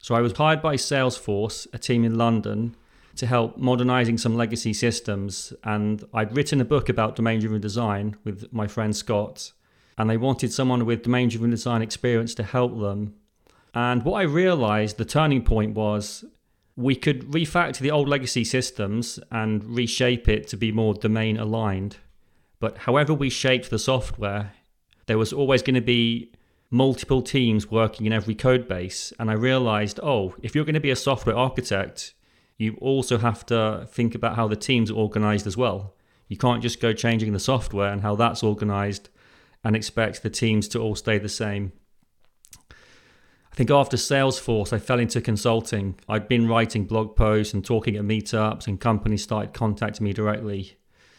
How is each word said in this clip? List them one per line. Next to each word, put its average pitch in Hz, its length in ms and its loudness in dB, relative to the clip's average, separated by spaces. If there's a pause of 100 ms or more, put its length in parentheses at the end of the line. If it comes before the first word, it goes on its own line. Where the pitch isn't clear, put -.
So - 140 -2
I 117 60 4
was 120 120 2
hired 156 300 2
by 151 140 0
Salesforce, 123 960 -2
a 117 60 -10
team 120 260 2
in 113 120 0
London, 113 600 0 (400)
to 127 100 -4
help 117 300 0
modernizing 123 600 2
some 117 200 0
legacy 113 360 -2
systems. 101 800 -4 (120)
And 107 400 -2 (100)
I'd 110 220 -2
written 143 240 2
a 120 40 2
book 143 240 2
about 110 280 0
domain-driven 110 440 0
design 104 640 -2
with 104 300 -10
my 107 160 -4
friend 107 260 -2
Scott, - 560 -4 (460)
and 110 120 0
they 113 80 2
wanted 127 360 0
someone 123 340 0
with 117 160 0
domain-driven 120 480 0
design 117 320 0
experience 117 540 -2
to 113 80 -4
help 123 340 0
them. 104 360 -4 (600)
And 120 300 0
what 202 160 0
I - 20 2
realized, 143 760 2
the 113 60 -2
turning 147 380 4
point 110 320 2
was, 104 500 -2 (520)
we 131 180 2
could 135 380 -2
refactor 160 480 0
the 139 100 0
old 147 180 2
legacy 131 360 0
systems 113 720 -2 (140)
and 110 320 0
reshape 120 640 0
it 107 200 2
to - 80 -8
be 110 140 0
more 110 240 2
domain 110 440 0
aligned. 107 580 -4 (640)
But 113 180 -4
however 143 340 2
we 135 180 0
shaped 131 380 2
the 113 100 -2
software, 104 760 -2 (540)
there 110 120 2
was 110 140 0
always 135 300 2
gonna 131 180 2
be 117 520 2 (380)
multiple 131 500 2
teams 117 500 2
working 110 360 0
in 110 60 2
every 110 220 -2
code 127 340 2
base. 92 500 -8
And 113 120 -2
I 107 40 2
realized, 110 680 0
oh, 110 400 0
if 117 120 -6
you're 151 100 0
gonna 156 160 0
be 143 100 0
a 123 60 2
software 117 400 0
architect, 123 800 -2 (420)
you 110 240 -2
also 131 380 2
have 110 280 -2
to 110 460 0
think 117 220 -2
about 113 220 -2
how 113 120 0
the 107 80 -2
teams 113 340 2
are 104 40 -6
organized 107 520 0
as 95 100 -6
well. 101 380 -2 (320)
You 98 100 -10
can't 120 260 2
just 120 180 -2
go 113 120 2
changing 110 400 0
the 98 60 0
software 101 540 0
and 101 100 -4
how 104 140 -2
that's 117 260 0
organized 101 680 -2 (520)
and 110 140 2
expect 110 460 -2
the 107 80 -4
teams 107 380 2
to 117 120 -4
all 110 140 -2
stay 107 240 0
the 104 100 -4
same. 101 440 -4 (1000)
I - 840 -20
think 131 160 2
after 139 260 4
Salesforce, 127 760 0
I 110 60 2
fell 123 220 0
into 117 200 0
consulting. 110 800 0 (100)
I'd 107 200 -2
been 117 180 4
writing 113 380 2
blog 110 320 -2
posts 107 380 2
and 98 100 -4
talking 110 320 0
at 104 80 -4
meetups, 107 640 -2
and 95 100 -2
companies 107 440 0
started 107 300 -4
contacting 107 520 -2
me 101 80 0
directly. 104 640 -4 (420)